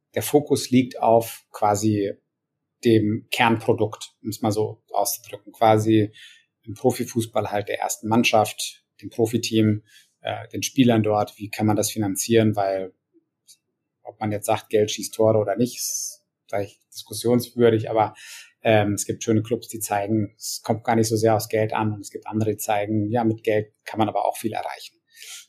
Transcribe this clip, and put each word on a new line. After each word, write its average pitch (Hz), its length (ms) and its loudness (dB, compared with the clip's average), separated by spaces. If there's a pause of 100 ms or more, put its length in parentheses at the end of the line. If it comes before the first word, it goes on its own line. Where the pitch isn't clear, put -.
(160)
der 104 80 -2
Fokus 147 480 2
liegt 127 280 2
auf 113 520 2
quasi 104 640 0 (680)
dem 110 460 2
Kernprodukt, 113 920 0
um 110 60 -8
es - 120 -10
mal 110 100 0
so 107 300 -4 (100)
auszudrücken, - 600 -6
quasi 110 580 4 (520)
im 110 100 -14
Profifußball 113 800 -2
halt 101 180 -4
der - 100 -6
ersten - 280 -6
Mannschaft, 110 760 0 (200)
dem - 80 -14
Profiteam, 113 720 0 (380)
äh, 107 280 -8
den 107 140 -10
Spielern 117 400 4
dort, 104 340 0
wie 107 120 -14
kann - 180 -2
man 107 80 2
das 101 160 -2
finanzieren, 110 640 2
weil 95 360 -2 (1080)
ob - 180 -18
man 107 120 -2
jetzt 101 160 -6
sagt, 107 220 -2
Geld 107 220 2
schießt - 220 -8
Tore 110 240 4
oder 98 180 0
nicht, 123 220 -2
ist - 320 -6 (400)
vielleicht 101 320 -6 (120)
diskussionswürdig, 113 960 0
aber, 107 240 2 (480)
ähm, 107 320 4
es - 120 -6
gibt - 180 -6
schöne 110 180 2
Clubs, 113 280 -4
die 110 100 -10
zeigen, 104 580 -2
es - 240 -10
kommt 110 220 -4
gar 117 120 0
nicht 110 120 2
so 113 80 -2
sehr 110 200 4
aufs - 140 -2
Geld 110 240 0
an 110 200 -2
und 104 80 -10
es - 100 -16
gibt - 160 -14
andere, 107 240 -2
die 101 60 -4
zeigen, 104 520 -2
ja, 117 140 0
mit 110 200 -2
Geld 107 280 -2 (140)
kann - 120 -12
man 107 100 2
aber 101 180 -2
auch - 120 -4
viel - 160 -6
erreichen. - 440 -12 (520)